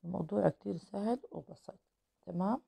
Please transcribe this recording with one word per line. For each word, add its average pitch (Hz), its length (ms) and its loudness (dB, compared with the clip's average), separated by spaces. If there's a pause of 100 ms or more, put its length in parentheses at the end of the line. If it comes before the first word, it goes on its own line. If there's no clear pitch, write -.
الموضوع 180 440 2
كتير 196 280 -2
سهل 208 420 -2 (140)
وبسيط. - 460 -12 (480)
تمام؟ 185 420 0